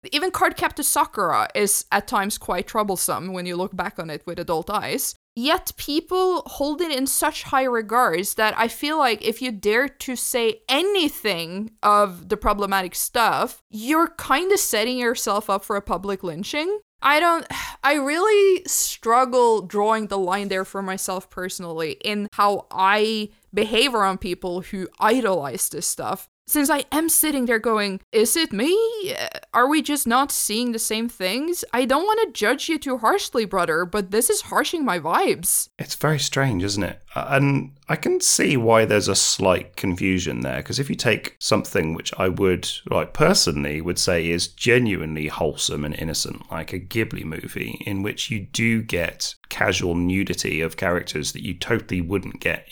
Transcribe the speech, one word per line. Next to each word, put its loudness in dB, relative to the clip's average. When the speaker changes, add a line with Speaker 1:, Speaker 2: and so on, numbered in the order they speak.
Speaker 1:
Even 2
Cardcaptor 0
Sakura 2
is 2
at 2
times -2
quite -4
troublesome -2
when -6
you -4
look -4
back -6
on -8
it -10
with -8
adult -2
eyes. -2
Yet 0
people 0
hold -2
it 0
in 0
such 0
high 2
regards 2
that 2
I 2
feel -2
like 2
if -2
you -2
dare 2
to -8
say -2
anything 0
of 2
the -2
problematic -2
stuff, 0
you're 0
kinda 0
setting 0
yourself -2
up 0
for -4
a -2
public -6
lynching. -4
I 4
don't, 2
<sighs> -14
I 4
really 4
struggle 2
drawing 0
the -4
line -2
there -2
for -8
myself -6
personally -6
in -4
how 2
I 2
behave 2
around 2
people -6
who -8
idolize 2
this -6
stuff. -6
Since 2
I 2
am 2
sitting 2
there 2
going, 0
"Is 4
it 0
me? 2
Are 4
we 4
just -2
not 2
seeing -2
the -4
same -2
things? -4
I 2
don't 2
wanna 2
judge 0
you 0
too -4
harshly, 2
brother, 0
but -4
this 2
is 0
harshing -2
my 0
vibes." 0
Speaker 2:
It's -8
very 0
strange, 0
isn't -2
it? -4
Uh, -4
and 2
I 0
can 0
see 2
why 6
there's 4
a 2
slight 2
confusion 0
there, -4
'cause -6
if -4
you -4
take 0
something 0
which -6
I 2
would, 2
like, 0
personally 2
would -4
say 2
is 0
genuinely 0
wholesome -2
and -4
innocent, -6
like -8
a -6
Ghibli -4
movie, -8
in -4
which -6
you -4
do 0
get -4
casual 0
nudity -2
of -4
characters -2
that -12
you -6
totally -4
wouldn't -4
get -4